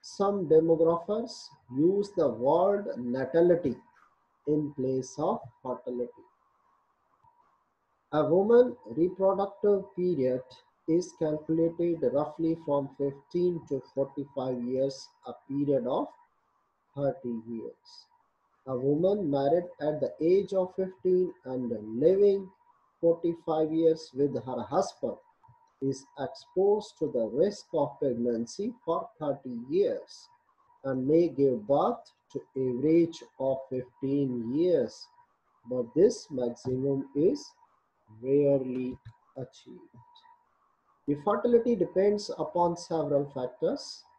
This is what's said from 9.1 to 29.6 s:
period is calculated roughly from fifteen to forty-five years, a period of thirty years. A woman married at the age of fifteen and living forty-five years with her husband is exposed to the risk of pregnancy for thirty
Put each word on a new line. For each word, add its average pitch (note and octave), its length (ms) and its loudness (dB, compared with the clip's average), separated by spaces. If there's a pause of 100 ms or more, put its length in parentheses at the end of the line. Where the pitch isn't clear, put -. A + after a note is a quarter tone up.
period C#3 480 0 (460)
is F3 320 0
calculated E3 800 -2 (140)
roughly D3+ 520 -2
from C#3+ 240 0 (100)
fifteen E3 680 -2
to C3+ 120 -4 (140)
forty-five C3 720 -4
years, C3 420 -2 (200)
a B2 80 -12 (120)
period C#3 400 0
of F3+ 220 -2 (880)
thirty C3 400 -4 (140)
years. - 580 -14 (600)
A C3 100 -6
woman D#3+ 540 2
married C#3+ 340 2 (160)
at D3+ 200 -2
the B2+ 200 -2
age F#3 320 2
of F#3 240 -2
fifteen F#3 560 0 (120)
and B2+ 280 -4 (260)
living G3 500 4 (520)
forty-five E3 720 0
years D#3+ 420 2
with C3+ 200 0
her A#2+ 280 -6
husband C#3+ 540 -4 (680)
is C3+ 220 -4 (140)
exposed G3 800 -2
to D3+ 140 -2
the A2+ 200 0
risk F3+ 400 0
of C#3+ 260 -2
pregnancy A#2+ 720 -4 (120)
for E3+ 240 -4 (100)
thirty C3+ 380 -6 (140)